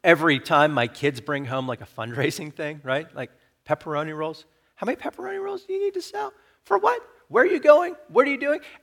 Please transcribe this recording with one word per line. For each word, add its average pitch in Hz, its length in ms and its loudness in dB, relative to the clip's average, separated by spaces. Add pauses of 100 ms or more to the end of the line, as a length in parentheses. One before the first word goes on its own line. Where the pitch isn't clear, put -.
every 160 360 4
time 151 340 4
my 120 140 0
kids 139 340 -4
bring 143 240 -6
home, 131 200 -6
like, 123 160 -8
a - 40 -16
fundraising 143 680 -6
thing, 151 300 -10
right? 139 320 -4
Like 131 160 -12 (340)
pepperoni 151 500 -4
rolls. 156 300 -8 (300)
"How 190 100 -10
many 254 120 -4
pepperoni 392 440 -10
rolls 392 220 -10
do 381 100 -8
you 381 60 -4
need 403 160 -4
to 359 60 -6
sell? 415 320 -10 (320)
For 392 120 0
what? 453 240 0 (280)
Where 214 140 4
are 370 40 4
you 339 140 0
going? 349 340 6 (140)
What 247 180 4
are - 20 -2
you 277 80 -2
doing?" 285 220 -2 (240)